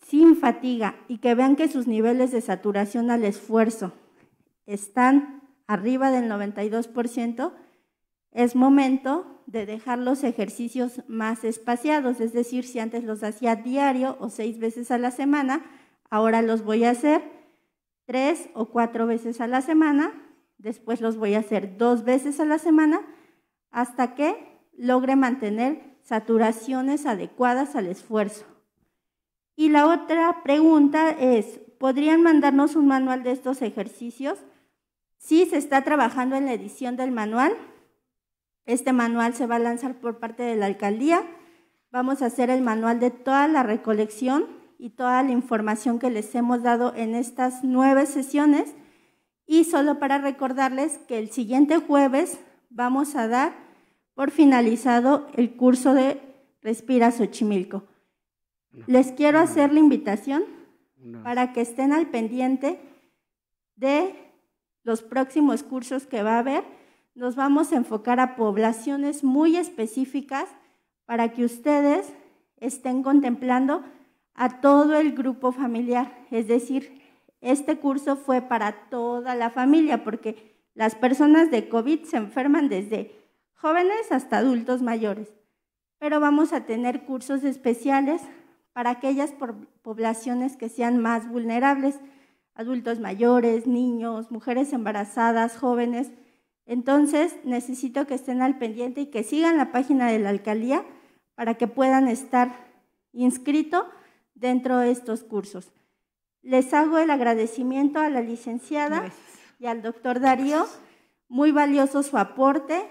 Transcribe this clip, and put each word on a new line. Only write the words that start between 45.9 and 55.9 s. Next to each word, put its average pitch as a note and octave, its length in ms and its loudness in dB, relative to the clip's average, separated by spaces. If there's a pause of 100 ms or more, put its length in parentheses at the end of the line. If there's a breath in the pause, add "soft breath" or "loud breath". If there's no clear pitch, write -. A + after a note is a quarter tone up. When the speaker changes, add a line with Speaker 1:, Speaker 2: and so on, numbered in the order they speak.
Speaker 1:
que B3+ 100 -2
les G#3+ 260 -6
hemos A#3+ 280 0
dado A#3+ 320 0
en A3+ 200 -6
estas B3+ 480 -4
nueve C4+ 420 4
sesiones. D4 720 0 (720 soft breath)
Y D#4+ 160 4
solo D4 360 0
para C#4 180 0
recordarles C4+ 800 -2 (100)
que A#3+ 100 -6
el A3 140 -6
siguiente C4+ 460 2
jueves C#4+ 600 2 (300)
vamos B3+ 460 -2
a A3+ 120 -2
dar C4 260 0 (600 soft breath)
por - 160 -2
finalizado B3+ 1040 4
el A#3+ 200 0
curso B3+ 380 4